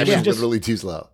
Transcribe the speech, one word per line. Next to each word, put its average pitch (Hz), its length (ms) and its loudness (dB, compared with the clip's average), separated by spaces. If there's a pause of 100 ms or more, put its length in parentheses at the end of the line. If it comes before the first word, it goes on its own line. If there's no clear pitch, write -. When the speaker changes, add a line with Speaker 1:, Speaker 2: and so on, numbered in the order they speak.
Speaker 1:
game - 40 0
Speaker 2:
she 202 60 4
Speaker 1:
is 175 100 2
Speaker 2:
just 185 160 0
Speaker 1:
literally 117 200 0
too 113 180 -2
slow. 85 360 -10